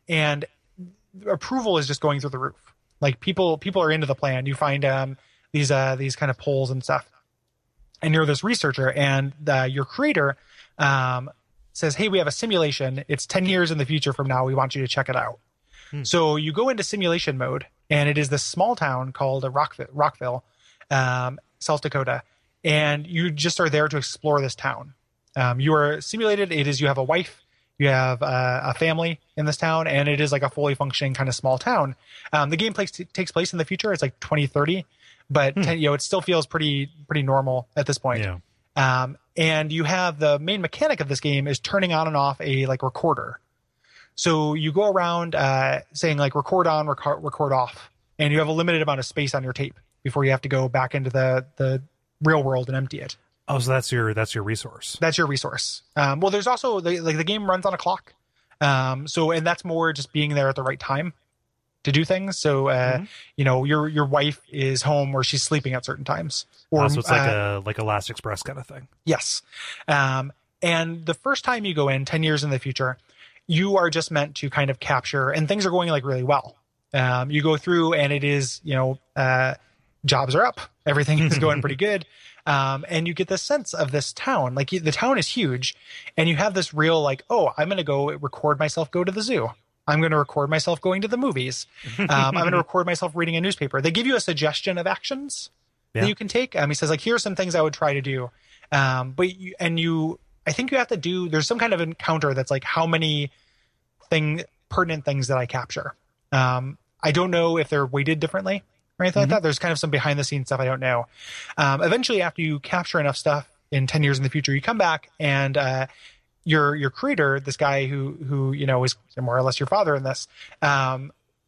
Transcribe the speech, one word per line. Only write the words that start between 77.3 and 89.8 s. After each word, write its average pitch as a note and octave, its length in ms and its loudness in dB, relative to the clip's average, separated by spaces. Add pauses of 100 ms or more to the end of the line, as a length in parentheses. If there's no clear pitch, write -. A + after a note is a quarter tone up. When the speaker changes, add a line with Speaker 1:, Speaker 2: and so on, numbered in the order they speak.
Speaker 1:
you D3 100 2
go D#3 140 4
through E3 380 2
and C#3+ 180 2
it C#3+ 100 -2
is, C#3+ 400 0
you D3+ 120 -4
know, C3 240 0 (180)
uh, C3 380 2 (520)
jobs C#3 300 2
are G#3+ 100 6
up. - 140 -4 (260)
Everything C#3+ 320 2
is D3+ 200 2
going D3 220 2
pretty C#3 160 -2
Speaker 2:
<laughs> G3 140 0
Speaker 1:
good. G3 160 -2 (400)
Um, C#3 420 0
and E3+ 180 -2
you F3 80 -2
get F3+ 140 -2
this F#3+ 140 -2
sense C#4+ 320 -2
of D3 160 0
this C#3 220 -2
town. D3 420 -2
Like, C#3 180 -2
y-, F#3 60 -2
the D#3 140 0
town A#3+ 260 2
is D#3 100 0
huge, C3 460 -2 (420)
and D#3+ 120 2
you E3 80 2
have G3 180 2
this F#3 180 -2
real, D#3 300 4
like, C#3 260 -2
"Oh, G3 300 2
I'm D#3 100 0
gonna F#3+ 160 -2
go C#3+ 260 0
record D3 480 -2
myself D3+ 320 -2
go F3 140 0
to F#3 80 0
the G#3+ 100 -4
zoo. F3+ 280 -2 (360)